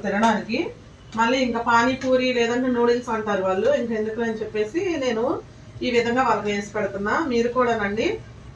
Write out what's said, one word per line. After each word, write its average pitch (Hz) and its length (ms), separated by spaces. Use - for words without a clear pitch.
తినడానికి. 208 540
మళ్ళీ 247 280
ఇంకా 226 220
పానీపూరి 254 600
లేదంటే 247 380
నూడిల్స్ 240 400
అంటారు 202 300
వాళ్ళు, 202 220
ఇంకెందుకు 220 460
అని 214 160
చెప్పేసి 214 400
నేను 226 200
ఈ 247 120
విధంగా 233 320
వాళ్ళకి 208 220
వేసి 202 260
పెడుతున్నా. 196 380
మీరు 233 240
కూడానండి, 226 500